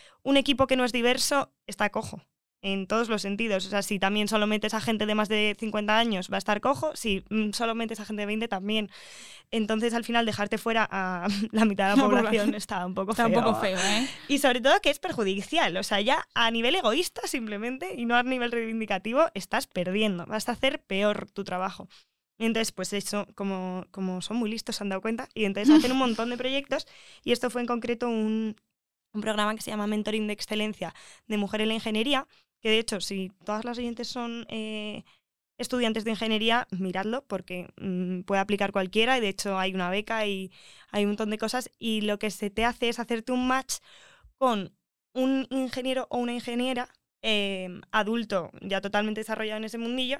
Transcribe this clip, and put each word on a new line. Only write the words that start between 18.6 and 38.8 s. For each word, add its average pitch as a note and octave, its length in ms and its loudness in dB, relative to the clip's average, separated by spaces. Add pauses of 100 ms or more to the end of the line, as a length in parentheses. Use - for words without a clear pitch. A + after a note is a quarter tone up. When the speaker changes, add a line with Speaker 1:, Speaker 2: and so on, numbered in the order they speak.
Speaker 1:
estás - 320 -2
perdiendo. F#3 580 0
Vas G#3+ 240 -4
a B3 40 0
hacer C4+ 300 0
peor G#3 480 0
tu G3 140 -8
trabajo. F#3 440 -6 (500)
Entonces, A3+ 340 0
pues - 200 -6
eso, G3+ 440 -4
como, F#3 560 -4
como F#3 280 -4
son G#3+ 180 -4
muy A3 120 0
listos, A3+ 260 -6
se - 60 -6
han G3+ 60 -4
dado F#3+ 140 -2
cuenta, A3+ 300 -4
y A3 120 -2
entonces G3+ 280 6
hacen C4+ 200 8
un C4 60 2
Speaker 2:
<laughs> A#3+ 180 2
Speaker 1:
montón A#3 140 -2
de B3 60 -4
proyectos, C4+ 520 -2 (340)
y - 80 0
esto A#3+ 200 2
fue B3 100 -4
en A#3+ 80 -2
concreto A#3+ 400 -2
un, A3 480 0 (560)
un G#3+ 80 -6
programa G#3 340 0
que G#3+ 80 -10
se - 80 -10
llama G#3 160 -2
Mentoring G#3+ 400 0
de G#3 60 -2
Excelencia G3+ 600 -4 (360)
de G#3+ 80 -2
Mujer G#3 240 0
en A3 80 2
la A3 60 0
Ingeniería, A#3 520 0 (340)
que A3 100 0
de A3 100 6
hecho, A3+ 200 -4
si F#3+ 300 -6 (140)
todas G#3+ 200 -4
las A#3+ 140 -6
oyentes A#3+ 300 -6
son, A#3 400 -6
eh, G#3+ 560 -8 (540)
estudiantes A#3 460 0
de A3+ 80 -2
ingeniería, A3 600 2
miradlo, F#3+ 560 -4
porque, F3+ 400 -8 (120)
mm, F3+ 420 -4
puede G3 180 0
aplicar G3 320 0
cualquiera, G#3+ 460 2